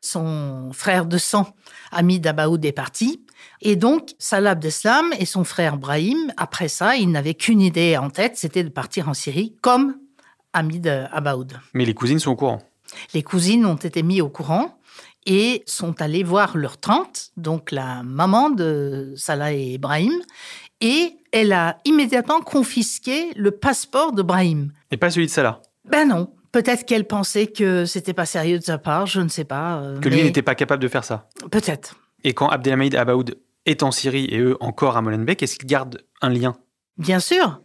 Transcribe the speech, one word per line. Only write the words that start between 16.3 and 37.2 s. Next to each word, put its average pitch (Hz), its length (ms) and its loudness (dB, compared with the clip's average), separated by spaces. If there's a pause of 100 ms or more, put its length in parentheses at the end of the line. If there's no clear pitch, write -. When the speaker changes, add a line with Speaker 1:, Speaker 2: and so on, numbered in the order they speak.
Speaker 1:
leur 139 200 -4
tante, - 600 -2
donc 160 340 -6
la 131 320 -8
maman 185 460 2
de 143 680 -2
Salah 147 380 -4
et 131 240 -4
Brahim, 147 360 0 (680)
et 302 360 0 (140)
elle 220 200 4
a 170 320 2
immédiatement 285 560 4
confisqué 277 960 -2
le 202 160 2
passeport 269 640 0
de 196 80 0
Brahim. 170 500 2 (200)
Speaker 2:
Et 131 60 -4
pas 170 140 2
celui 165 160 2
de 160 40 -4
Salah ? 120 300 0 (220)
Speaker 1:
Ben 294 240 4
non. 185 240 0 (200)
Peut-être 240 340 0
qu'elle 220 200 0
pensait 208 420 -2
que 185 380 0
c'était 175 280 -6
pas 170 120 -2
sérieux 170 340 0
de 165 40 -12
sa 165 140 -2
part, 160 280 0
je 190 160 -2
ne 165 80 0
sais 156 160 -6
pas, 156 320 -6
euh, 139 220 -8
Speaker 2:
Que 147 100 0
lui 135 80 4
Speaker 1:
mais 160 60 6
Speaker 2:
n'était 156 180 2
pas 127 140 2
capable 143 260 0
de 131 60 0
faire 123 160 -2
ça. 110 240 -8 (240)
Speaker 1:
Peut-être. 196 440 -4 (280)
Speaker 2:
Et 131 100 2
quand 139 140 0
Abdelhamid 135 480 2
Abaoud 123 420 0 (280)
est 151 180 0
en 135 80 2
Syrie 135 380 -2
et 110 100 -2
eux 127 200 2
encore 117 380 0
à 113 40 0
Molenbeek, 113 420 -2
est-ce - 140 -6
qu'ils 131 120 -16
gardent 131 320 -2 (200)
un 135 80 0
lien ? 123 260 0 (420)
Speaker 1:
Bien 185 220 0
sûr. 269 460 0